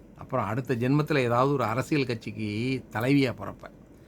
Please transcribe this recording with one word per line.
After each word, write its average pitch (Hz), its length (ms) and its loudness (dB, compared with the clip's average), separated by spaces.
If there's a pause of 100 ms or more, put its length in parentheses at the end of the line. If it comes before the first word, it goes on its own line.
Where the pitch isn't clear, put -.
(160)
அப்புறம் 123 300 -4
அடுத்த 123 300 -2
ஜென்மத்துல 143 420 2
ஏதாவது 127 360 4
ஒரு 127 100 0
அரசியல் 127 420 0
கட்சிக்கு 110 840 -4
தலைவியா 127 420 2
பிறப்ப" - 380 -12 (360)